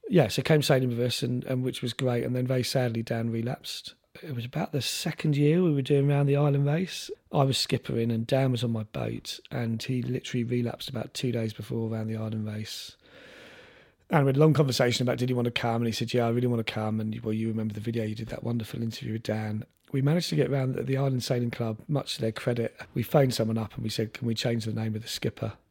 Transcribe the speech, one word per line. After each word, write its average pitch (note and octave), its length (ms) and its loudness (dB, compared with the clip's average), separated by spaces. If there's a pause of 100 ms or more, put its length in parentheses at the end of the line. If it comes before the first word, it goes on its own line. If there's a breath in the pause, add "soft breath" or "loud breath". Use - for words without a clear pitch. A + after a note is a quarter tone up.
Yeah, D#3+ 180 6
so C3+ 140 -2
came D3+ 200 4
sailing C3 280 2
with A#2 100 -2
us, A#2+ 240 0
and, B2+ 220 -2
and B2+ 180 -2
which B2 180 -4
was A#2+ 120 -4
great. B2 300 0
And B2 120 -2
then B2+ 120 0
very B2+ 160 0
sadly, A#2 400 0
Dan A#2 280 -2
relapsed. - 640 -6 (280)
It D#3 140 -8
was A#2 100 -6
about D#3 260 -4
the C#3 100 0
second - 540 0
year D3+ 280 6
we D#3+ 100 4
were C#3 80 2
doing C#3 260 4
Round C#3+ 220 4
the C#3+ 80 4
Island C#3+ 280 4
race. E3 440 -2 (240)
I C#3+ 100 4
was C3+ 140 2
skippering A#2+ 540 0
and A2+ 140 0
Dan C3 260 2
was A#2+ 120 0
on A#2 80 0
my A2 120 -2
boat, - 560 -8 (120)
and A2+ 300 -2
he B2+ 200 -2
literally B2+ 420 -2
relapsed A#2+ 460 -2
about A#2 240 -8
two B2+ 180 -2
days A2+ 220 -2
before A2+ 360 -4
Round A2 200 -4
the A2 80 -4
Island A2 300 -4
race. - 480 -10 (1120 loud breath)
And D3+ 160 6
we C3+ 40 6
had C3+ 80 2
a - 20 4
long D#3 140 8
conversation B2+ 500 2
about B2 140 2
did B2 120 0
he B2+ 60 2
want A#2+ 100 0
to A#2+ 60 0
come, A#2 260 0
and A#2 100 2
he A2+ 40 0
said, A2+ 220 -4
"Yeah, A#2+ 140 4
I - 20 2
really B2 180 2
want A#2 180 0
to - 60 -4
come." A2 280 -2
And, A2 240 -4
"Well, A2 100 -2
you A2 140 -2
remember A2 260 -2
the G#2+ 80 -10
video, A2+ 220 -2
you G#2+ 120 -4
did A2 140 -8
that - 140 -8
wonderful A#2 400 -4
interview A2+ 300 -6
with A2+ 100 -6
Dan." G#2+ 420 -2 (260)
We C3+ 100 2
managed D#3 280 2
to D#3+ 60 -2
get C#3+ 160 4
round C3 240 0
the C3+ 220 0
Island C3 260 0
Sailing B2 280 0
Club, A2 360 -4
much - 280 -2
to - 60 -6
their A2 100 0
credit. A#2 440 -2 (180)
We B2+ 100 0
phoned C3+ 300 4
someone A2+ 240 0
up A2 180 -4
and A#2+ 80 -8
we A2 60 -2
said, A2 240 -4
"Can - 140 -6
we A2+ 80 0
change A#2 300 -2
the A2 80 -2
name A2 220 -2
of G#2+ 60 -6
the - 60 -12
skipper?" - 460 -4 (180)